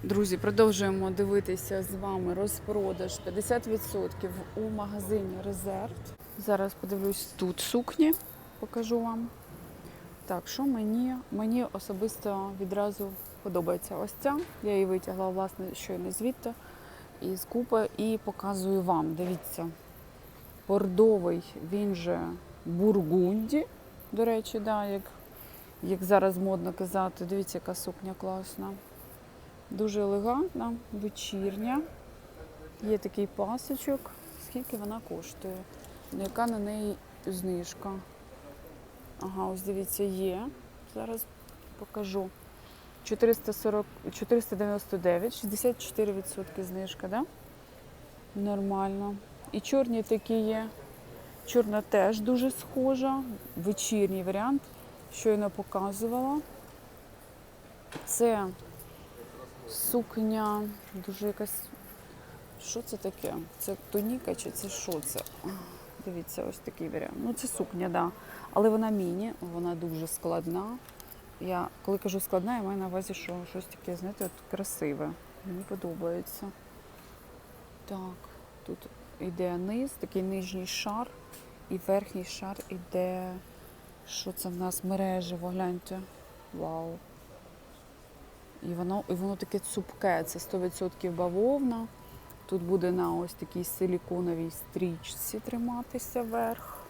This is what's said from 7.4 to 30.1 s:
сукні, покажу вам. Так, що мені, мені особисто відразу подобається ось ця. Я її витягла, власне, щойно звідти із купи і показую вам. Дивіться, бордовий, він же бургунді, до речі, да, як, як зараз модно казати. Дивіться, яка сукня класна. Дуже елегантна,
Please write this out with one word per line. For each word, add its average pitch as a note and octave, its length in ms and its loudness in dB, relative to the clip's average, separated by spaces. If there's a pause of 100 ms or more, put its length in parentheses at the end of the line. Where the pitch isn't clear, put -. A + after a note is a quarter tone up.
сукні, D4+ 540 6 (460)
покажу A#3 400 0
вам. A3+ 280 0 (1000)
Так, F3 220 -2
що - 160 -2
мені, B3 520 4 (160)
мені A3 420 4
особисто G3 760 0 (100)
відразу G3+ 480 2 (340)
подобається F3 520 2
ось G3+ 240 -2
ця. C#4 180 4 (260)
Я G#3 100 2
її G3 120 8
витягла, F#3+ 440 2
власне, F#3+ 440 0
щойно F#3 380 -4
звідти A#3+ 420 0 (680)
із F#3 240 -2
купи A#3 520 4
і A3 260 4
показую G3 580 2
вам. D#3+ 320 6
Дивіться, E3+ 560 -2 (1000)
бордовий, F#3+ 760 8 (280)
він G3+ 240 2
же E3+ 260 0 (440)
бургунді, F#3+ 1000 6 (460)
до A3+ 140 4
речі, A3+ 340 2
да, G#3 260 2
як, G3 180 0 (800)
як F#3 200 2
зараз F#3+ 340 8
модно F#3 360 2
казати. F#3 520 0
Дивіться, F#3+ 320 -2
яка F3+ 180 -4
сукня F#3+ 460 -6
класна. F#3+ 500 -6 (1000)
Дуже G#3 320 2
елегантна, A#3 720 2 (200)